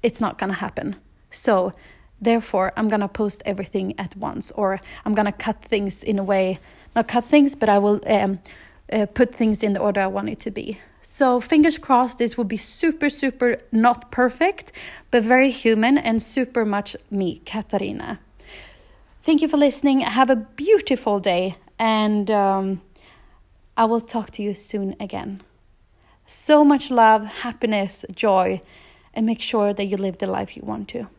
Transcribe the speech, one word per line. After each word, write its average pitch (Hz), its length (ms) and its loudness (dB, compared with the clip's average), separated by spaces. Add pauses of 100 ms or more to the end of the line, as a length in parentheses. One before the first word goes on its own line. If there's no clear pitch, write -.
it's 233 180 -2
not 208 160 -4
gonna 196 160 -4
happen. - 420 -8 (360)
So 190 420 0 (480)
therefore, 214 560 0
I'm 214 120 0
gonna 208 180 0
post 208 380 -6
everything 196 540 -6
at 190 160 -10
once, - 360 -8
or 190 280 -2 (240)
I'm 214 120 -2
gonna 208 160 0
cut - 300 -6
things 202 420 -4
in 208 160 -2
a 196 40 -4
way, 190 360 0 (360)
not 226 120 0
cut 240 180 -2
things, 285 300 6
but 214 140 0
I 202 100 6
will, 208 260 2
um, 196 340 0 (520)
uh, 208 160 0
put 240 260 0
things 220 300 0
in 208 100 0
the 196 60 -2
order 202 200 0
I 190 80 0
want 196 220 -6
it 220 120 -10
to 220 100 -8
be. - 280 -10 (220)
So 247 380 0
fingers 302 380 4
crossed, 247 420 2
this 233 180 -2
will 240 80 -2
be 208 120 -6
super, 311 520 -2
super 262 480 -2 (140)
not 240 400 2
perfect, 254 600 0 (380)
but 240 140 4
very 254 280 4
human 226 460 2
and 226 240 0
super 247 440 -2
much 202 300 -4 (140)
me, 185 360 -4
Katarina. - 760 -6 (1040)
Thank 302 180 4
you 311 80 0
for 302 80 0
listening. 277 420 2
Have 247 300 2
a 262 80 4
beautiful 254 840 0
day, 185 380 -2 (200)
and, 214 540 2
um, 196 500 0 (960)
I 226 100 4
will 226 160 0
talk 226 300 -8
to - 100 -12
you 202 120 -4
soon 196 460 -6
again. 196 420 -10 (840)
So - 380 4
much 285 260 4
love, 220 360 6 (180)
happiness, 214 640 -4 (100)
joy, 190 460 0 (520)
and 220 120 -2
make 226 160 -2
sure 208 320 0
that 202 120 -4
you 196 120 -4
live 190 200 -6
the 196 100 -6
life 190 300 -6
you - 60 -16
want 214 260 -10
to. 233 180 -10 (120)